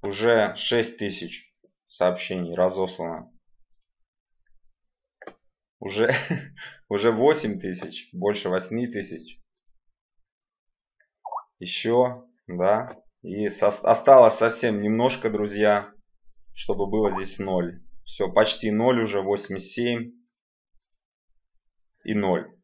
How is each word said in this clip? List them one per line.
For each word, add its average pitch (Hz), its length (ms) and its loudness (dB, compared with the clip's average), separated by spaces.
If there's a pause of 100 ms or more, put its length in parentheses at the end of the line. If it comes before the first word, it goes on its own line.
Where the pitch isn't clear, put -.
Уже 107 540 2
шесть - 420 -2
тысяч - 560 -10 (360)
сообщений 90 640 -2
разослано. 90 800 -2 (2500)
Уже, 107 320 0
<laughs> - 760 -8
уже 104 220 2
восемь 113 500 2
тысяч, 90 520 -10
больше 101 360 -2
восьми 107 380 -2
тысяч. 95 540 -12 (2250)
Ещё, 120 680 0 (180)
да. 98 500 0 (260)
И 98 260 -4
сос-, 104 340 0
осталось 127 520 8
совсем 113 460 0
немножко, 113 500 0
друзья, 104 640 0 (640)
чтобы 98 320 -2
было 107 240 2
здесь 95 300 -8
ноль. 90 420 -2 (220)
Всё, - 260 -4
почти 110 400 2
ноль 117 320 2
уже, 101 180 -2
восемьдесят 95 520 -4
семь 120 400 -4 (1900)
и 110 100 -4
ноль. 92 500 0